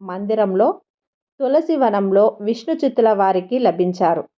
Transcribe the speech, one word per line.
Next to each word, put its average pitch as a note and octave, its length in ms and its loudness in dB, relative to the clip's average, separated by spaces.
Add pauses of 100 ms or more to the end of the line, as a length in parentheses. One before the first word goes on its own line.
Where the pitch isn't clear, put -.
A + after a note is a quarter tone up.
మందిరంలో G3+ 760 -2 (600)
తులసి D#4 360 0
వనంలో G#3 640 2
విష్ణు A#3 340 -4
చిత్తుల C4 380 2
వారికి F#3+ 460 0
లభించారు. F3+ 800 0